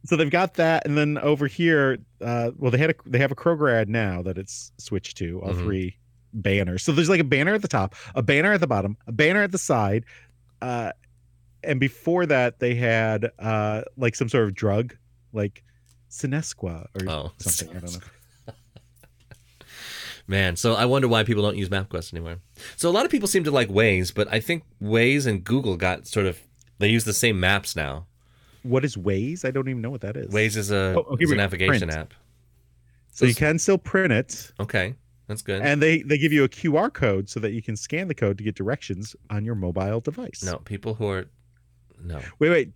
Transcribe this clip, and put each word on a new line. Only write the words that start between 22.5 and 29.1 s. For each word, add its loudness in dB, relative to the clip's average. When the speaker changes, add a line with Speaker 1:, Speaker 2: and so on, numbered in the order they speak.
Speaker 2:
So 0
a 2
lot 4
of 0
people 0
seem 2
to 0
like 4
Waze, 2
but 0
I 0
think -4
Waze 2
and -2
Google 0
got -2
sort 0
of, -4
they 2
use 4
the -2
same 2
maps 0
now. -6
Speaker 1:
What 0
is -4
Waze? -2